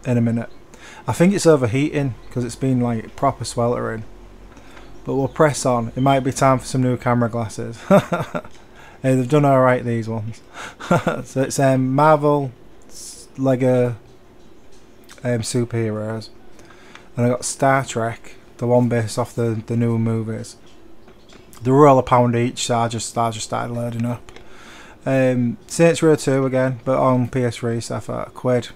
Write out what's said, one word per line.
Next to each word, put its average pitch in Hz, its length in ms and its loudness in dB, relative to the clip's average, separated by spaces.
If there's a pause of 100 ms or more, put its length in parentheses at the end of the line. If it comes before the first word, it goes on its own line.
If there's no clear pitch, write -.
in 123 120 0
a 120 40 2
minute. 117 280 -2 (580)
I 117 60 -4
think 185 220 4
it's 175 100 0
overheating 139 680 2 (160)
'cause 123 120 -4
it's 117 120 -8
been, 131 240 0
like, 120 360 -4
proper 127 300 -2
sweltering. 117 580 -4 (1000)
But 131 120 -4
we'll 135 120 0
press 151 360 2
on. 120 320 0
It 127 60 -2
might 135 200 4
be 131 100 -2
time 135 260 2
for 123 80 -6
some 135 160 -2
new 127 160 0
camera 120 320 0
glasses. 113 540 -8
<laughs> - 60 -18 (1120)
Hey, 131 100 2
they've 127 160 0
done 147 160 4
all 135 160 6
right, 127 240 2
these 117 240 -4
ones. 110 320 -8 (480)
<laughs> - 0 - (360)
So - 180 -4
it's, - 160 -6
um, 131 340 2
Marvel, 147 580 4 (360)
s-, - 400 -18 (100)
Lego, 127 600 0 (1300)
um, 120 180 0
superheroes, 110 880 -4 (840)
and 120 100 0
I 120 40 4
got 123 160 -2
Star 135 400 0
Trek, - 520 -8 (200)
the 123 80 -6
one 123 240 4
based 117 300 -2
off 117 160 -4
the, 117 320 -2
the 117 100 -2
newer 117 220 0
movies. 113 560 -4 (1080)
They 117 80 -2
were 139 180 8
all 135 120 8
a 123 40 0
pound 123 320 2
each, 120 300 -2
so 120 140 0
I 117 80 0
just, 113 280 -6
I 117 140 0
just 113 160 -8
started 120 280 -6
loading 117 320 -6
up. 120 260 -8 (760)
Um, 127 520 2 (100)
Saints 165 340 2
Row 156 140 6
two 135 320 0
again, 131 360 0
but 131 140 0
on 127 300 2
P 127 160 -2
S 117 140 -2
three, 117 220 -4
so 117 180 -8
I - 20 -6
thought, 120 300 -8
a - 20 -20
quid. 123 440 -2